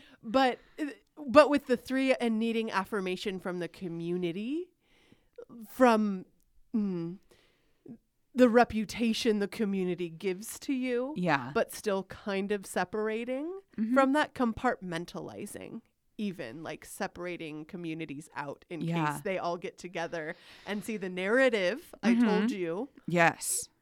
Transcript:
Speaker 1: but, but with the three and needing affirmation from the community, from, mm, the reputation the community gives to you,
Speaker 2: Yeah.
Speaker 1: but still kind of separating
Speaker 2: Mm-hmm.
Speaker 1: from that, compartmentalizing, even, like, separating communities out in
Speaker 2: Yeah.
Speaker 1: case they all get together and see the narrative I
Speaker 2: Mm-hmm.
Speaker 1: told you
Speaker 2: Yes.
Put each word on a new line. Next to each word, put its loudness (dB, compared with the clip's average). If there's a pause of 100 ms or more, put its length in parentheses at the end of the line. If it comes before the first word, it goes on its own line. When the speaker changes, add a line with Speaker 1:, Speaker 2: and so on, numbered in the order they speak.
(220)
Speaker 1:
but, 2 (580)
but 8
with 2
the 2
three 0
and 0
needing 0
affirmation -2
from -6
the -4
community, -4 (1000)
from, 4 (500)
mm, -2 (1160)
the 8
reputation 2
the 0
community -2
gives -6
to -4
you, -2
Speaker 2:
Yeah. 2
Speaker 1:
but 0
still -2
kind -4
of -4
separating -4 (300)
Speaker 2:
Mm-hmm. 0
Speaker 1:
from 6
that, 2
compartmentalizing, -4 (360)
even, -8
like, -10
separating -8
communities -10
out -10
in -8
Speaker 2:
Yeah. 0
Speaker 1:
case -8
they -4
all -4
get -10
together -8 (320)
and -6
see -4
the -6
narrative 2
I 4
Speaker 2:
Mm-hmm. 6
Speaker 1:
told 4
you -4 (180)
Speaker 2:
Yes. 2 (120)